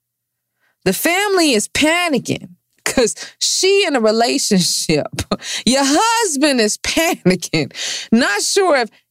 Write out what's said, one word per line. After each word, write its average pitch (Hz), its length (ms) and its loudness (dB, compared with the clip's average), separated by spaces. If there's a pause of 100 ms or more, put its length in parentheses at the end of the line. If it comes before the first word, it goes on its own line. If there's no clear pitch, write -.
(840)
The 190 80 2
family 359 600 0
is 208 140 0
panicking 302 840 -2 (360)
'cause - 300 0 (240)
she 392 480 0
in 294 80 0
a 247 40 0
relationship. 220 1080 0 (300)
<laughs> - 280 -8
Your 262 180 2
husband 302 760 2
is 214 160 0
panicking, 185 960 -2 (380)
not 339 320 2
sure 359 340 2
if 233 120 0 (220)